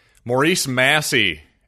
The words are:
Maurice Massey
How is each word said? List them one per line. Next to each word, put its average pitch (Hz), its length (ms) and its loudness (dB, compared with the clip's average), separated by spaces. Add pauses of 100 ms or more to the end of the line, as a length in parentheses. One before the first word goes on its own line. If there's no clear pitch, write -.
(240)
Maurice 143 440 0
Massey 127 720 0 (260)